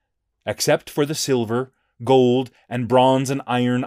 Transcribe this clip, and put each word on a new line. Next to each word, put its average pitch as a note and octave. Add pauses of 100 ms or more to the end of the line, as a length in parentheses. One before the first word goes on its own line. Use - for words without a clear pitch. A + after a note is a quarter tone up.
(480)
except D3
for D3+
the D3
silver, B2 (320)
gold, B2+ (180)
and B2
bronze C3
and C#3
iron B2